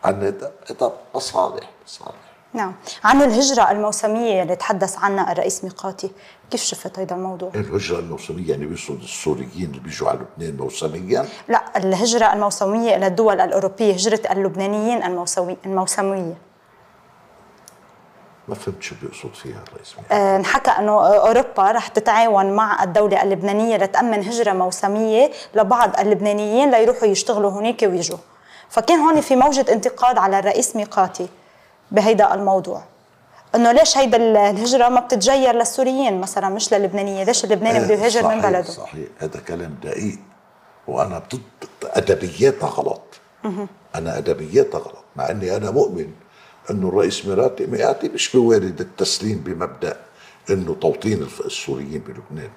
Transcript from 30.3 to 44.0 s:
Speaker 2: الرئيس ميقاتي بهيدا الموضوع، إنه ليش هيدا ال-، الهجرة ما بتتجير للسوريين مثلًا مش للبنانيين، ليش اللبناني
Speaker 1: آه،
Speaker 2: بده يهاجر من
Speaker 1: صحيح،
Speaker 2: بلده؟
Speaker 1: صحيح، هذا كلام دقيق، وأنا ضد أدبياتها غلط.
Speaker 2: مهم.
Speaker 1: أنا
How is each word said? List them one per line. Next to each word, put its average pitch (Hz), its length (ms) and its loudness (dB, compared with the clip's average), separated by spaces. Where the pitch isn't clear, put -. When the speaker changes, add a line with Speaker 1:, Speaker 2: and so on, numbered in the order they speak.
Speaker 2:
الرئيس 202 360 0
ميقاتي 185 540 -2
بهيدا 208 420 4
الموضوع، 190 500 -2
إنه 233 160 6
ليش 285 260 6
هيدا 247 200 4
ال-، 226 200 6
الهجرة 233 520 4
ما 254 100 4
بتتجير 247 560 2
للسوريين 247 680 0
مثلًا 190 280 -4
مش 214 240 -2
للبنانيين، 196 520 -2
ليش 240 180 2
اللبناني 214 360 2
Speaker 1:
آه، 208 60 0
Speaker 2:
بده 208 80 4
يهاجر 220 300 2
من - 60 4
Speaker 1:
صحيح، 220 200 0
Speaker 2:
بلده؟ 180 220 0
Speaker 1:
صحيح، - 360 -14
هذا 78 220 -10
كلام 85 440 -10
دقيق، 92 360 -6
وأنا 87 320 -4
ضد 131 80 -10
أدبياتها 95 840 0
غلط. - 320 -4
Speaker 2:
مهم. 202 240 -6
Speaker 1:
أنا 82 220 -6